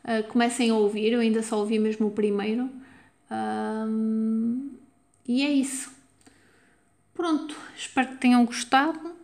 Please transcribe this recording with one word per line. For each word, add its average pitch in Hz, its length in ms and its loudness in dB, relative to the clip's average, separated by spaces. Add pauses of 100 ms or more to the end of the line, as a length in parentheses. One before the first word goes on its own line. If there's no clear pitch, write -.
eh, 226 200 -2
comecem 240 480 2
a 226 40 4
ouvir, 214 380 2
eu 240 80 2
ainda 226 220 2
só 220 160 -2
ouvi 214 200 0
mesmo 214 300 2
o - 20 0
primeiro. 208 580 0 (600)
Ahm, 220 1400 -2 (560)
e 247 160 0
é 285 80 2
isso. 269 400 -2 (1200)
Pronto, 320 400 -2 (220)
espero - 320 -2
que 262 80 -14
tenham 247 280 6
gostado. 302 680 0 (120)